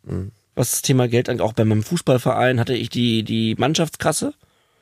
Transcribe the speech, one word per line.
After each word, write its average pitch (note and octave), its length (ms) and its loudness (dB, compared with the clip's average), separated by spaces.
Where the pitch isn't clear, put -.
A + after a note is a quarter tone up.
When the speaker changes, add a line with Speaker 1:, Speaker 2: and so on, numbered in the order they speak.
Speaker 1:
Mhm. F#2 260 -8
Speaker 2:
was B2+ 180 -2
das - 100 -4
Thema B2+ 260 4
Geld A#2 200 2
angeht. G#2+ 160 0
Auch A2 80 0
bei A2+ 120 2
meinem G#2+ 180 2
Fußballverein B2+ 760 0
hatte B2 140 -2
ich A#2 160 -4
die, A#2 320 0
die A2 340 0
Mannschaftskasse. D#3+ 800 -2